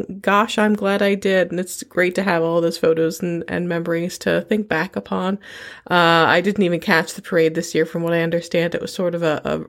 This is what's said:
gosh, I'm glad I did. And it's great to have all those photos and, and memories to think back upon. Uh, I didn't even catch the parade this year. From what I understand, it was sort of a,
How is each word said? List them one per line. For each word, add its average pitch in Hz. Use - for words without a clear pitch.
gosh, 202
I'm 214
glad 202
I 202
did. 190
And 175
it's -
great 180
to 190
have 175
all 165
those 170
photos 165
and, 170
and 175
memories 170
to 175
think 214
back 160
upon. 196
Uh, 165
I 170
didn't 196
even 175
catch 165
the 196
parade 160
this 165
year. 160
From 170
what 170
I 170
understand, 170
it -
was -
sort 175
of 170
a, 156